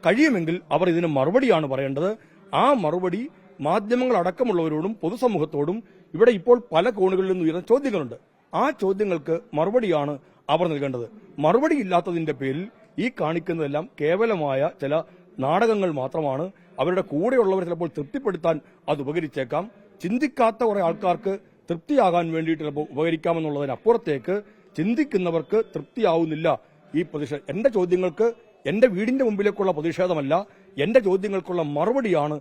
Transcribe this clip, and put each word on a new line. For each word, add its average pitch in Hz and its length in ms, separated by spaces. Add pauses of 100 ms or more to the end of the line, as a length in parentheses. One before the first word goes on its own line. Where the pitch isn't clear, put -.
കഴിയുമെങ്കിൽ 185 560 (100)
അവർ 175 180
ഇതിന് 170 180
മറുപടിയാണ് 160 600
പറയേണ്ടത്. 139 500 (360)
ആ 214 200
മറുപടി 180 560 (320)
മാധ്യമങ്ങളടക്കമുള്ളവരോടും 196 1400
പൊതുസമൂഹത്തോടും 175 840 (300)
ഇവിടെ 226 180
ഇപ്പോൾ 240 300 (100)
പല 175 180
കോണുകളിൽ 190 420
നിന്ന് 185 120
ഉയർന്ന 160 180
ചോദ്യങ്ങളുണ്ട്. 202 540 (380)
ആ 226 160
ചോദ്യങ്ങൾക്ക് 190 680 (140)
മറുപടിയാണ് 156 680 (300)
അവർ 165 180
നൽകേണ്ടത്. 139 420 (300)
മറുപടി 247 360
ഇല്ലാത്തതിന്റെ 175 580
പേരിൽ 135 340 (320)
ഈ 233 120 (100)
കാണിക്കുന്നതെല്ലാം 160 680 (120)
കേവലമായ 160 680 (120)
ചില 147 220 (360)
നാടകങ്ങൾ 190 520
മാത്രമാണ്. 147 600 (280)
അവരുടെ 180 220
കൂടെയുള്ളവരെ 190 640
ചിലപ്പോൾ 170 320
തൃപ്തിപ്പെടുത്താൻ 165 600 (300)
അത് 147 120
ഉപകരിച്ചേക്കാം. 151 680 (320)
ചിന്തിക്കാത്ത 233 600
കുറെ 202 180
ആൾക്കാർക്ക് 175 560 (320)
തൃപ്തിയാകാൻ 175 640
വേണ്ടിയിട്ട് 160 320
ചിലപ്പോൾ 151 280
ഉപകരിക്കാമെന്നുള്ളതിനപ്പുറത്തേക്ക് 160 1500 (360)
ചിന്തിക്കുന്നവർക്ക് 190 880 (120)
തൃപ്തിയാവുന്നില്ല 160 840 (360)
ഈ 160 60
പ്രതിഷേധം. 147 480
എന്റെ 220 200
ചോദ്യങ്ങൾക്ക്, 185 640 (320)
എന്റെ 214 220
വീടിന്റെ 247 380
മുമ്പിലേക്കുള്ള 202 460
പ്രതിഷേധമല്ല, 165 720 (360)
എന്റെ 220 180
ചോദ്യങ്ങൾക്കുള്ള 190 600
മറുപടിയാണ് 156 800